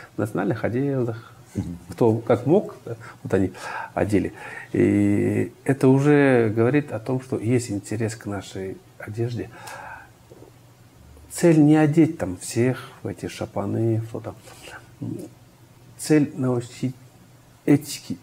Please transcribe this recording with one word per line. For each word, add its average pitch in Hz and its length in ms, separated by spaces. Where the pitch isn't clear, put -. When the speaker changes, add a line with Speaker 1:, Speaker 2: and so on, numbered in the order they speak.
Speaker 1:
в - 40
национальных 131 460
одеждах. 120 680
Speaker 2:
Мгм. 85 240
Speaker 1:
Кто 110 280
как 113 280
мог, 190 380
да, 113 120
вот 117 120
они 95 180
одели. 92 380
И 101 800
это 135 240
уже 139 640
говорит 127 420
о 135 60
том, 127 220
что - 180
есть 113 320
интерес 107 460
к - 100
нашей 95 500
одежде. 113 500
Цель 160 320
не 151 140
одеть 156 420
там 90 200
всех 123 420
в - 40
эти 104 220
шапаны, 110 800
что 113 120
там. 110 140
Цель 151 380
научить 127 580
этике - 560